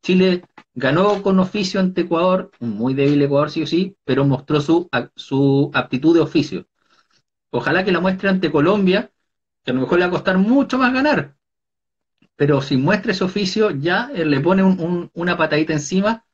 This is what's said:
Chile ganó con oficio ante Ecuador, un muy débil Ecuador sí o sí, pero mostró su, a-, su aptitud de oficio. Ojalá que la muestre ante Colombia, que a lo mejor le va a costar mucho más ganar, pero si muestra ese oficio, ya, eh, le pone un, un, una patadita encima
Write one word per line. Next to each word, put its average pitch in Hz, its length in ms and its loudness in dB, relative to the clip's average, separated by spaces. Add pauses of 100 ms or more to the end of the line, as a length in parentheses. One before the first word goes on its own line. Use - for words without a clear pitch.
Chile 185 400 2 (320)
ganó 185 480 0
con 190 160 2
oficio 190 400 -2
ante 185 220 0
Ecuador, 180 580 0
un 113 180 -6
muy 127 160 -2
débil 143 300 2
Ecuador 143 260 0
sí 160 140 -4
o - 40 -6
sí, 185 380 -2
pero 135 180 0
mostró 143 380 0
su, 170 300 0
a-, - 240 -4
su 139 580 0
aptitud 135 400 0
de 165 80 6
oficio. 143 460 -2 (800)
Ojalá 139 340 -2
que 208 80 0
la 170 80 0
muestre 185 300 -2
ante 185 220 0
Colombia, 190 600 2 (520)
que 127 80 -6
a - 20 -2
lo 131 80 0
mejor 175 160 0
le 180 80 2
va 180 40 -2
a - 20 -2
costar 185 260 -2
mucho 254 400 2
más 254 160 0
ganar, 262 420 -2 (1000)
pero 143 260 2
si 139 160 -2
muestra 196 340 0
ese 190 120 -2
oficio, 202 480 -2
ya, 175 420 -4
eh, 170 100 -4
le 143 180 0
pone 190 220 2
un, 185 160 2
un, 170 340 -6
una 175 220 -4
patadita 156 380 0
encima 196 500 -2 (100)